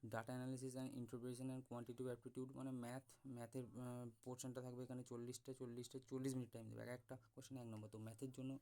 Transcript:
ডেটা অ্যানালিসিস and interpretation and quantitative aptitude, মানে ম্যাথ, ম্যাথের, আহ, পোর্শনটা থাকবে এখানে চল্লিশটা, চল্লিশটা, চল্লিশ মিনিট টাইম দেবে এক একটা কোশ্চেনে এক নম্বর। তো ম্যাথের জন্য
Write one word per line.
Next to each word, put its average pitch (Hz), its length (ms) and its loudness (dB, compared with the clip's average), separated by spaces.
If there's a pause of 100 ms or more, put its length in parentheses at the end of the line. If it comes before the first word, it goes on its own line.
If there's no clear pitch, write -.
ডেটা 113 300 2
অ্যানালিসিস 127 460 2
and 131 100 2 (100)
interpretation 123 540 0
and 131 140 0
quantitative 120 460 0
aptitude, 131 440 -2
মানে 131 120 2
ম্যাথ, 127 340 0 (220)
ম্যাথের, 120 380 0
আহ, 123 420 0 (180)
পোর্শনটা 127 380 0
থাকবে 123 200 0
এখানে 127 280 0
চল্লিশটা, 120 400 -2 (100)
চল্লিশটা, 120 380 -2 (120)
চল্লিশ 131 240 6
মিনিট 123 180 2
টাইম 117 180 -4
দেবে 113 120 -2
এক 117 160 -2
একটা - 160 -6 (200)
কোশ্চেনে 135 260 -4
এক 117 120 -2
নম্বর। 107 220 -2
তো 110 40 -2
ম্যাথের 113 340 -2
জন্য 131 180 0 (120)